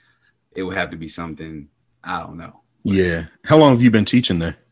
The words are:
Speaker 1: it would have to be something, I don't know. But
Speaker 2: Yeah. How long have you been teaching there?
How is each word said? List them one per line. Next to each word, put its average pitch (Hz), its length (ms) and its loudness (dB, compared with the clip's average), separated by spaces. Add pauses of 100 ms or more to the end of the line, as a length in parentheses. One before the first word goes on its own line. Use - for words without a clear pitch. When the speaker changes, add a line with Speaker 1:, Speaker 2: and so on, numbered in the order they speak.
(520)
Speaker 1:
it 92 100 -10
would 92 160 -6
have 87 140 -6
to 82 60 -12
be 80 100 -14
something, 80 600 -14 (360)
I 87 180 -10
don't 85 160 -16
know. 85 240 -20 (240)
But 101 80 -2
Speaker 2:
Yeah. 87 320 0 (180)
How 151 140 4
long 147 140 8
have 120 100 2
you 123 80 6
been 107 160 4
teaching 120 320 0
there? 82 200 -6 (140)